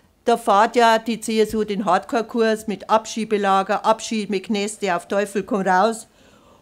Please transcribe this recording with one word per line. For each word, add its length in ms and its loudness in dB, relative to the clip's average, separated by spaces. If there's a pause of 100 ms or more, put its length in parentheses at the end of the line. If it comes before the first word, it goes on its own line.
(260)
da 120 4
fährt 360 2
ja 240 6
die 220 -4
C 200 0
S 140 2
U 100 0
den 200 -4
Hardcore-Kurs 840 0
mit 220 -8
Abschiebelager, 960 0
Abschiebeknäste, 1120 -2
auf 100 -8
Teufel 360 -2
komm 240 -2
raus. 420 2 (540)